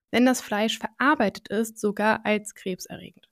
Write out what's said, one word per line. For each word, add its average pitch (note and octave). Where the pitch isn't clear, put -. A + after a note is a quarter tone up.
wenn A#3+
das B3+
Fleisch G#3+
verarbeitet B3+
ist, A3
sogar G#3
als G#3+
krebserregend. -